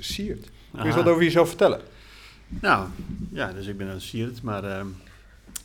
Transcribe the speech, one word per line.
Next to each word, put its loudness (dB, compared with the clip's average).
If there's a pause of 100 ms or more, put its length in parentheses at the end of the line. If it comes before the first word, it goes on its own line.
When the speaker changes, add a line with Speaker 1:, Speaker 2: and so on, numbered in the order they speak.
(140)
Speaker 1:
Siert? -6
Kun -18 (280)
je -2
eens 2
Speaker 2:
Aha. 4
Speaker 1:
wat 6
over 4
jezelf 6
vertellen? 4 (800)
Speaker 2:
Nou, 4 (440)
ja, -4
dus -10
ik -6
ben -6
een -8
Siert, -6
maar, -4
ehm, -6 (760)